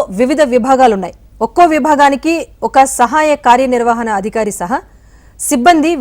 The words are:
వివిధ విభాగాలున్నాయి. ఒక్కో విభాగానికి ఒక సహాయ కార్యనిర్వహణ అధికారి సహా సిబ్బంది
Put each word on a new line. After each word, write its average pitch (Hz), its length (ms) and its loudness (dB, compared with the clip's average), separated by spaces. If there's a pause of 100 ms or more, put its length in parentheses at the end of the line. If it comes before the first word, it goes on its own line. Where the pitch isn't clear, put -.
(220)
వివిధ 269 200 0 (140)
విభాగాలున్నాయి. 240 600 0 (320)
ఒక్కో 349 180 4 (100)
విభాగానికి 285 600 0 (340)
ఒక 269 160 4 (140)
సహాయ 294 360 0 (140)
కార్యనిర్వహణ 240 600 0 (120)
అధికారి 208 400 -6
సహా 220 180 -4 (720)
సిబ్బంది 311 520 0